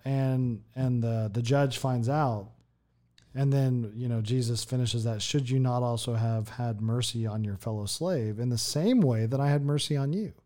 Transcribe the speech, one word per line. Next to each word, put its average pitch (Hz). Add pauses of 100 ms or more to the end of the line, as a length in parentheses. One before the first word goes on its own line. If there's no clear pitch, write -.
and, 131 (120)
and 127
the, 113
the 120
judge 135
finds 123
out. 123 (880)
And 139
then, 127
you 123
know, 113
Jesus 117
finishes 120
that, 110
"Should 135
you 131
not 123
also 117
have 113
had 117
mercy 113
on 107
your 101
fellow 107
slave 113
in 120
the 120
same 208
way 113
that 131
I 143
had 143
mercy 143
on 139
you?" 208 (120)